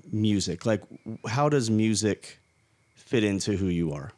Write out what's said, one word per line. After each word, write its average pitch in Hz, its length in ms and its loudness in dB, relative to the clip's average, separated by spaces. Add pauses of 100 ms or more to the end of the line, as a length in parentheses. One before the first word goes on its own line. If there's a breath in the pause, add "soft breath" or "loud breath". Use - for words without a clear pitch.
(120)
music. 104 540 0
Like, 110 160 0 (460)
how 139 220 0
does 131 220 2
music 107 640 0 (580)
fit - 280 -2
into 101 320 0
who 95 120 -2
you 82 260 0
are? 69 240 -12